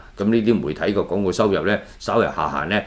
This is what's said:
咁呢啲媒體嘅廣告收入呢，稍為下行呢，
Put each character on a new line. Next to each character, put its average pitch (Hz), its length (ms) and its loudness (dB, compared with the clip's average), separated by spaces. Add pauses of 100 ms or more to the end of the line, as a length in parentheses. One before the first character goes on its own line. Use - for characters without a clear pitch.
(140)
咁 101 100 -4
呢 113 180 4
啲 107 240 2
媒 78 80 -4
體 76 80 -10
嘅 95 120 0
廣 98 300 -2
告 92 80 0
收 107 180 2
入 82 160 0
呢， 101 120 0 (200)
稍 107 200 -2
為 98 80 2
下 76 200 -4
行 71 220 -4
呢， 104 180 0